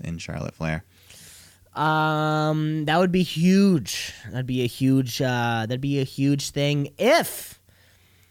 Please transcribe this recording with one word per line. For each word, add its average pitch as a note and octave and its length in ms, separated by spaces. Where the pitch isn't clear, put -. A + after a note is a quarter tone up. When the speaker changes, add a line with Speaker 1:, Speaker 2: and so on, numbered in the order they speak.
Speaker 1:
in E2 160
Charlotte - 340
Flair. D#2+ 300
Speaker 2:
Um, D#3 1080
that D#3 140
would F#3 120
be F3+ 120
huge. F3+ 880
That'd B2+ 180
be B2+ 160
a B2 40
huge, C3+ 540
uh, A#2+ 460
that'd B2+ 140
be C#3 180
a C3+ 60
huge C#3+ 460
thing C#3+ 460
if - 640